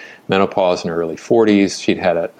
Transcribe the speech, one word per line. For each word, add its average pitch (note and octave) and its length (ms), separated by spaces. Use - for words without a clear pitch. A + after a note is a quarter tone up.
menopause F#2+ 560
in F2+ 60
her E2 60
early E2 200
forties. G#2 640
She'd F2 180
had E2+ 200
a, F2 220